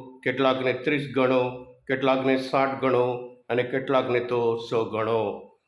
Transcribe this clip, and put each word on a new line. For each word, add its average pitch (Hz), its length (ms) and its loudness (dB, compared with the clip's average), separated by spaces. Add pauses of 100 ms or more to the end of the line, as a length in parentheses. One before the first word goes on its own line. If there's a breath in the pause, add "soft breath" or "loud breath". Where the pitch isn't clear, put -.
(220)
કેટલાકને 127 500 2
ત્રીસ 139 420 -2
ગણો, 127 480 2
કેટલાકને 131 760 0
સાઠ 131 440 0
ગણો 123 360 2 (320)
અને 120 140 2
કેટલાકને 127 560 0
તો 117 380 0
સો 113 280 -2
ગણો." 110 680 -2 (160)